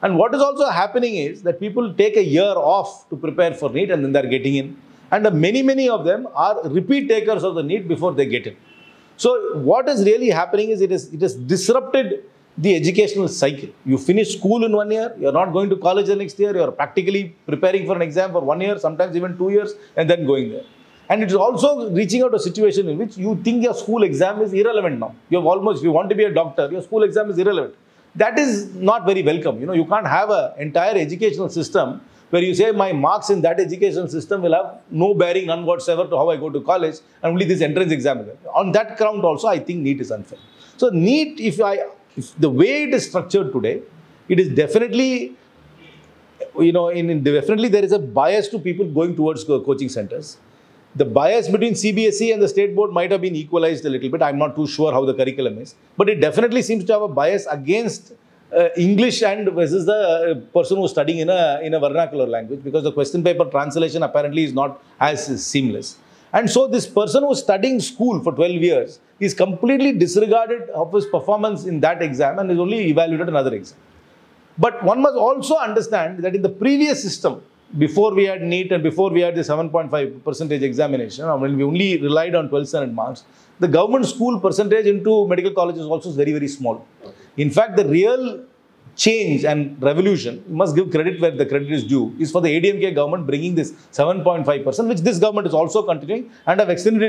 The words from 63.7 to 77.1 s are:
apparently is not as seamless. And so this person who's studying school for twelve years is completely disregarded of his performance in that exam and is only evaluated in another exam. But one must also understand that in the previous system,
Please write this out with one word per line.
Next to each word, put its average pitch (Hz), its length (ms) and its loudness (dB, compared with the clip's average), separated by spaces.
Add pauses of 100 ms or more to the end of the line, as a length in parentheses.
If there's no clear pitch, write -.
apparently 147 420 0
is 143 80 -2
not 135 300 -2 (180)
as 143 280 0 (180)
seamless. 123 520 -4 (360)
And 220 160 2
so 262 180 4
this 220 200 -2
person 214 360 2
who's 277 160 0
studying 220 400 0
school 214 440 -2
for 170 100 0
twelve 165 180 2 (180)
years 131 300 0 (200)
is 196 160 -2
completely 240 560 2
disregarded 220 800 0
of 165 200 -4
his 202 140 0
performance 202 600 -2
in 170 160 -4
that 165 200 2
exam 147 380 -2
and 190 120 -2
is 170 60 2
only 196 300 -2
evaluated 160 400 0
in 160 80 -2
another 135 180 0
exam. 101 240 -12 (800)
But 226 260 0
one 220 180 4
must 269 140 2
also 254 420 2
understand 208 680 -2
that 185 120 -2
in 202 60 -2
the 190 80 0
previous 277 520 0
system, 165 420 -4 (340)